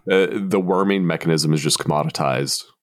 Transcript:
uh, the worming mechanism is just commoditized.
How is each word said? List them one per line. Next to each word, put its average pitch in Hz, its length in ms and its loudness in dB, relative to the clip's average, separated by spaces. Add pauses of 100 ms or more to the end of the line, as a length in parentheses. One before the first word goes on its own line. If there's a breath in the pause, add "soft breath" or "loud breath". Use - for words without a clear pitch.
(100)
uh, 95 220 4
the 98 280 -2
worming 92 460 2
mechanism 80 480 0
is 73 80 -2
just 76 160 -2
commoditized. 71 880 -2 (180)